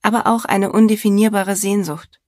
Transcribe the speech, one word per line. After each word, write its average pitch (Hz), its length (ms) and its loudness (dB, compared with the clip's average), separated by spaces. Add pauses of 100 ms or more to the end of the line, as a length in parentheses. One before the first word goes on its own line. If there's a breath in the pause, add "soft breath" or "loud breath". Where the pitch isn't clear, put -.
aber 214 260 -2
auch 226 180 0
eine 196 260 -2
undefinierbare 208 840 2
Sehnsucht. 196 720 -6